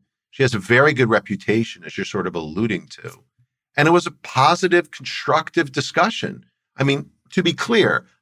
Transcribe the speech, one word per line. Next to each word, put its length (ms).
She 100
has 140
a 40
very 320
good 180
reputation, 760
as 120
you're 80
sort 220
of 80
alluding 540
to. 320
And 100
it 40
was 160
a 40
positive, 800
constructive 840
discussion. 720
I 60
mean, 280
to 100
be 100
clear, 540